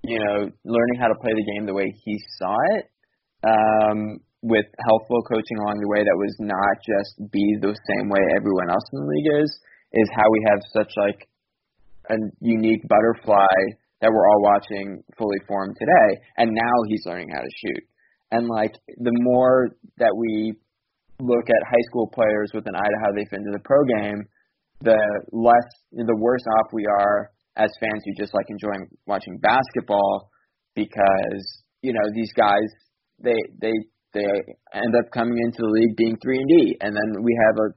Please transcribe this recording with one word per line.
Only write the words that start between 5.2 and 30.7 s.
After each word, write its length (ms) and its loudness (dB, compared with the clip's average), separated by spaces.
coaching 320 -4
along 220 -4
the 100 -4
way 140 2
that 100 4
was 240 -4
not 360 -2
just 260 -2
be 260 0
the 160 -2
same 180 -2
way 140 2
everyone 320 0
else 240 -2
in 80 -8
the 100 -6
league 320 0
is, 60 -2
is 240 2
how 160 4
we 160 2
have 140 4
such, 240 -2
like, 240 -2
a 80 -2
unique 480 0
butterfly 720 4
that 140 2
we're 160 4
all 140 6
watching 500 -6
fully 320 -4
formed 260 -6
today, 340 2
and 160 0
now 220 -2
he's 180 -6
learning 280 -12
how 80 -8
to 180 -12
shoot. 240 -8
And, 160 -2
like, 280 -4
the 280 -4
more 500 2
that 180 2
we 380 -4
look 300 -2
at 180 2
high 220 2
school 240 -4
players 400 0
with 140 -8
an 80 -10
eye 180 -2
to 100 -4
how 80 0
they 140 -4
fit 160 -12
into 100 -8
the 140 -10
pro 160 4
game, 220 -6
the 200 4
less, 320 4
the 240 -2
worse 300 -2
off 120 -2
we 140 -6
are 460 0
as 160 0
fans 240 -6
who 80 -8
just 220 -8
like 180 0
enjoying 320 -8
watching 340 -6
basketball, 880 0